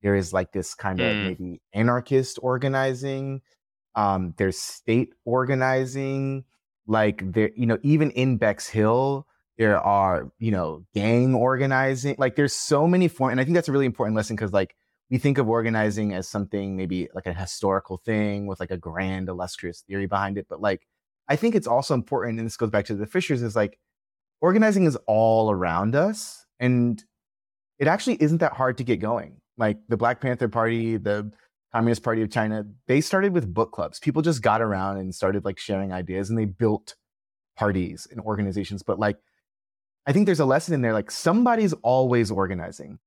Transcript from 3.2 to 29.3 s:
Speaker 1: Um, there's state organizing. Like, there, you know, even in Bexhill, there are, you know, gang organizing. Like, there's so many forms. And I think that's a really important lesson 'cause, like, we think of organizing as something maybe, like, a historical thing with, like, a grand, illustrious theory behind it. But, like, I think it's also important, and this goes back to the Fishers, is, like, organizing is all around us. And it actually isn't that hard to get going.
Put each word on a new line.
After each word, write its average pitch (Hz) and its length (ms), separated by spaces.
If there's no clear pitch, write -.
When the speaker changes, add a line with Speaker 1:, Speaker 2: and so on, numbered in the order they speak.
Speaker 1:
Um, 95 420
there's 95 200
state - 560
organizing. 131 1200
Like, 104 440
there, 107 240
you 123 100
know, 113 180
even 147 280
in 127 260
Bexhill, 117 880
there 107 220
are, 95 500
you 110 120
know, 85 420
gang 120 420
organizing. 131 840
Like, 131 180
there's 143 180
so 151 340
many 180 200
forms. 131 240
And 127 80
I 131 60
think 160 80
that's 170 160
a - 20
really 139 140
important 110 320
lesson 107 180
'cause, 101 160
like, 98 240
we 127 80
think 135 200
of 131 100
organizing 110 680
as 92 140
something 98 480
maybe, 92 380
like, - 140
a 87 60
historical 95 640
thing 104 500
with, 95 120
like, 90 120
a 92 60
grand, 92 520
illustrious 90 520
theory 98 260
behind 98 300
it. 95 120
But, 76 100
like, 98 280
I 143 80
think 226 180
it's 190 120
also 120 260
important, 117 460
and 113 60
this 110 120
goes 110 140
back 104 140
to 110 100
the 104 100
Fishers, 147 380
is, 110 120
like, 104 240
organizing 202 440
is 139 120
all 113 440
around 92 440
us. 202 500
And 120 440
it 143 80
actually 214 360
isn't 160 160
that 165 140
hard 127 260
to 131 40
get 117 160
going. 107 400